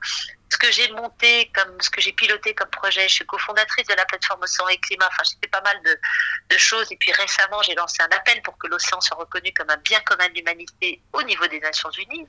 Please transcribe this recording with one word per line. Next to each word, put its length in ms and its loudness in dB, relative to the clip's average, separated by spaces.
Ce 60 -16
que 140 2
j'ai 200 2
monté 640 2
comme, 240 -2
ce 100 0
que 120 -2
j'ai 120 2
piloté 400 0
comme 160 -4
projet, 380 0
je 80 4
suis 100 -2
cofondatrice 600 -2
de 80 0
la 100 2
plateforme 380 -4
Océan 240 -2
et 120 0
Climat. 280 0
Enfin, 160 -2
j'ai 180 0
fait 80 -6
pas 120 -2
mal 220 0
de, 140 4
de 80 6
choses. 340 2
Et 60 -10
puis 160 2
récemment, 480 0
j'ai 140 2
lancé 260 -2
un 140 4
appel 260 2
pour 160 -12
que 100 -10
l'océan 320 -2
soit 180 0
reconnu 360 -6
comme 160 -4
un 80 0
bien 240 0
commun 280 2
de 40 -8
l'humanité 680 -6
au 100 0
niveau 240 -2
des 140 -8
Nations 300 -4
Unies. 380 -10